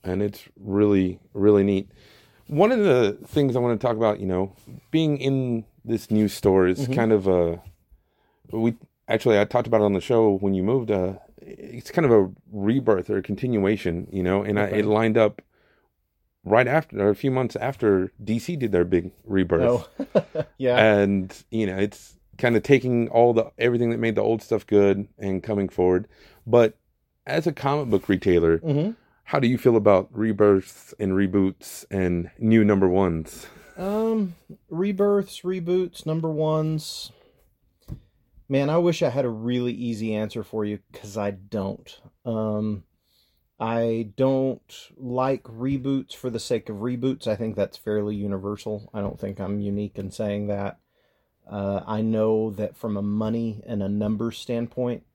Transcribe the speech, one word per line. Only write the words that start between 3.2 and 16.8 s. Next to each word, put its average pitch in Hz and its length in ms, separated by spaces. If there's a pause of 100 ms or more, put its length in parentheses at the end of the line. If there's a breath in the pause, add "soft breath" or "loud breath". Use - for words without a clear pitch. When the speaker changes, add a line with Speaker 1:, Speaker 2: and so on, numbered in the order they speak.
Speaker 1:
things 139 300
I - 20
wanna 120 200
talk 120 180
about, 107 240
you 98 60
know, 92 280 (380)
being 156 260
in 131 460 (200)
this 113 260
new 107 180
store 95 400
is 92 120
Speaker 2:
Mm-hmm. 131 140
Speaker 1:
kind 113 180
of 98 140
a, 87 340 (920)
we, 113 240 (320)
actually, 110 320
I 104 40
talked 113 220
about 113 140
it 104 40
on 101 100
the 92 60
show 110 360
when 98 180
you 92 80
moved, 113 300
uh, 95 220 (280)
it's - 480
kind 170 140
of 123 80
a 98 180 (220)
rebirth 104 580
or 101 80
a 92 40
continuation, 98 920
you 95 100
know, 95 220
and 104 160
I, 104 60
Speaker 2:
Okay. 98 140
Speaker 1:
it 104 40
lined 110 340
up 107 240 (1000)
right 113 240
after, 131 360